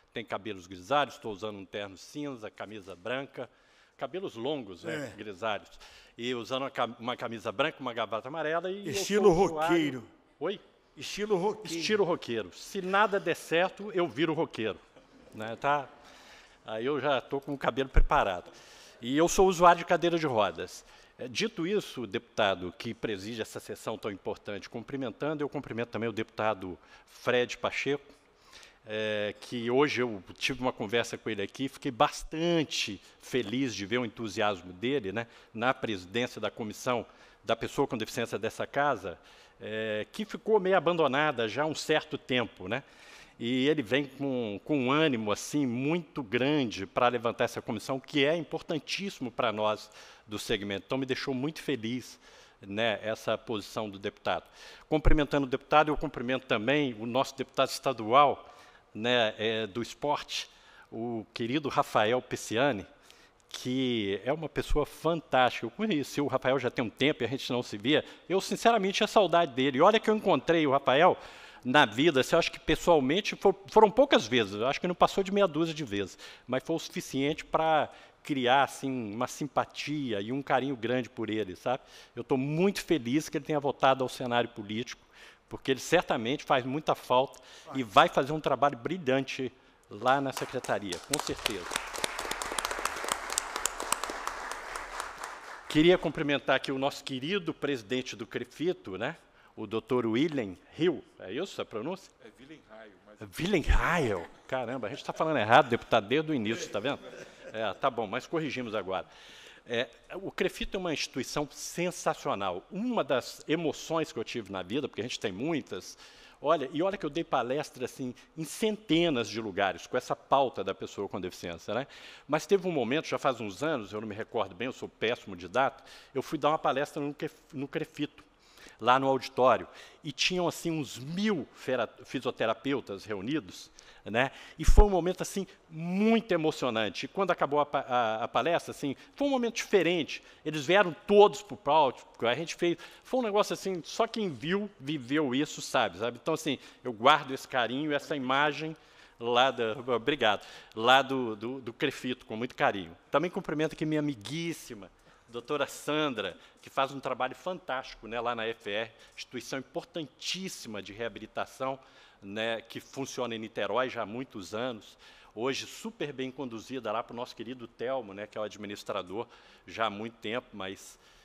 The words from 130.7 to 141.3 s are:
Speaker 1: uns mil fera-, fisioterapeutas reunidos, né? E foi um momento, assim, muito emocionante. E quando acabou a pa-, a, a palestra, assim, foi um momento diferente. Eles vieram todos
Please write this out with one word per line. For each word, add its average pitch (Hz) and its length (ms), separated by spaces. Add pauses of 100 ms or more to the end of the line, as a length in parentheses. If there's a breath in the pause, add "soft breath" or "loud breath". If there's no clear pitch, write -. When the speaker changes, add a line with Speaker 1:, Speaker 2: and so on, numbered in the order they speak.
Speaker 1:
uns 156 280
mil 170 540
fera-, 127 360 (160)
fisioterapeutas 117 1000
reunidos, 113 640 (340 loud breath)
né? 117 260 (280 loud breath)
E 156 60
foi - 200
um 208 60
momento, 180 300
assim, 185 260 (220 loud breath)
muito 196 640
emocionante. 131 720
E 139 40
quando 185 220
acabou 147 300
a 139 60
pa-, 139 220
a, 117 360
a 110 40
palestra, 135 420
assim, 135 260 (180 loud breath)
foi 285 120
um 285 40
momento 240 260
diferente. 170 640 (220 loud breath)
Eles 151 200
vieram 175 300 (120)
todos 208 360